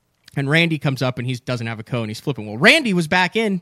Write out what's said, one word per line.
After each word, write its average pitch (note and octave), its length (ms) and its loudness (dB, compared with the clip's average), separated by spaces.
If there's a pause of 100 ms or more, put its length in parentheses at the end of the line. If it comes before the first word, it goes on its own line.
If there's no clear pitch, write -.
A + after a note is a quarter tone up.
(360)
And C#3 120 -2
Randy D#3+ 300 2
comes C3+ 240 -2
up, B2+ 160 -2
and A#2+ 80 -6
he C3 80 -4
doesn't A#2 320 -6
have A2+ 140 -8
a A2 40 -12
co, A#2+ 180 -4
and G#2+ 80 -6
he's G#2+ 100 -8
flipping. A2+ 260 -6
Well, G#2+ 120 -8
Randy A#3+ 360 4
was E3+ 140 0
back F3+ 260 0
in G#3 280 0